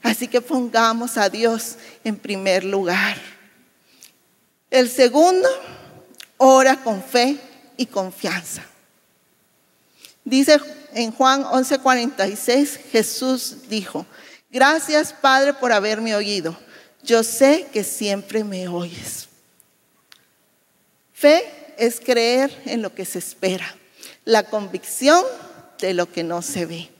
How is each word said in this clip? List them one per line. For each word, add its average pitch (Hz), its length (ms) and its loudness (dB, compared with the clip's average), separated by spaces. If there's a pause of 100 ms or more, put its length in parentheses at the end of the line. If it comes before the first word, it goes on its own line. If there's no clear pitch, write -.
Así 226 260 -2
que 240 120 0
pongamos 233 760 -2
a 208 120 2
Dios 226 480 -2 (280)
en 214 120 -6
primer 190 460 -2
lugar. 196 540 -2 (1500)
El 254 180 4
segundo, 311 600 4 (880)
ora 262 400 6
con 220 260 -6
fe 254 360 0 (380)
y 254 100 -4
confianza. 185 760 -8 (1600)
Dice 277 360 4 (340)
en 226 160 -4
Juan 262 400 2
once 262 280 0
cuarenta 254 500 0
y 208 80 -8
seis, 269 420 0 (140)
Jesús - 760 -2
dijo, 190 380 -8 (460)
"Gracias, 302 600 2
Padre, 277 420 2
por 247 180 -2
haberme 214 420 -2
oído. 202 420 -4 (460)
Yo 226 220 2
sé 269 480 2
que 214 100 -2
siempre 202 640 -6
me 185 240 -8
oyes". 175 580 -10 (1900)
Fe 311 460 2 (200)
es 233 220 -2
creer 247 680 0
en 220 160 -4
lo 196 120 -8
que 190 100 -10
se - 140 -10
espera, 185 560 -6 (500)
la 214 200 2
convicción 220 800 0 (560)
de 190 140 -2
lo 175 180 -2
que 170 100 -6
no 170 200 -6
se 165 240 -6
ve. 165 340 -14